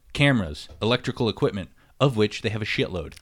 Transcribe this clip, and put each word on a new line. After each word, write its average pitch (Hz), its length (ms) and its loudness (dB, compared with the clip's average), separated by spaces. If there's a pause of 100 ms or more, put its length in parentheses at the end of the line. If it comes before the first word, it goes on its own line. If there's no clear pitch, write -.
(140)
cameras, 113 560 2 (100)
electrical 120 480 0
equipment, 101 420 -2 (300)
of 131 180 4
which 107 240 2
they 113 80 -2
have 107 120 -4
a 107 40 -2
shitload. - 560 -4